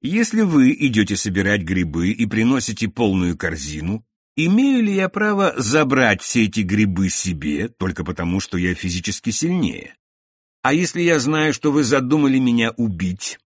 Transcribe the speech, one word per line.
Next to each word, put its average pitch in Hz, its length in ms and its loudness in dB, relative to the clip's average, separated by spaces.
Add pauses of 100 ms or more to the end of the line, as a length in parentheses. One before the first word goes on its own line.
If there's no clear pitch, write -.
Если 214 400 0
вы 151 360 4
идёте 107 380 2
собирать 98 460 0
грибы 87 480 -2
и 113 160 -2
приносите 113 600 0
полную 95 500 0
корзину, 80 680 -6 (320)
имею 233 460 2
ли 202 120 0
я 190 140 0
право 202 480 0
забрать 127 640 2
все 117 240 0
эти 107 160 -2
грибы 98 480 2
себе 76 600 -4
только 90 360 -6
потому, 87 360 -4
что - 180 -6
я 90 160 0
физически 90 560 -4
сильнее? 160 680 -4 (640)
А 135 140 2
если 170 260 -2
я 170 180 2
знаю, 151 360 0
что 151 180 0
вы 147 100 2
задумали 135 560 2
меня 117 340 2
убить, 95 680 -4 (160)